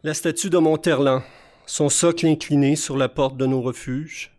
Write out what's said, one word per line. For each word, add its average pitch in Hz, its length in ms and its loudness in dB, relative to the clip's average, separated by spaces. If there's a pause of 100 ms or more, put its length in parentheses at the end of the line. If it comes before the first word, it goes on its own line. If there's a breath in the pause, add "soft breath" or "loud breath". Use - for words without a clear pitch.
La 151 120 -4
statue 170 360 -4
de 175 80 4
Monterland, 151 640 2 (440 loud breath)
son 147 220 -2
socle 170 380 2
incliné 147 500 2
sur 139 200 -6
la 131 120 0
porte 135 280 -2
de 131 100 0
nos 131 160 0
refuges 127 760 -8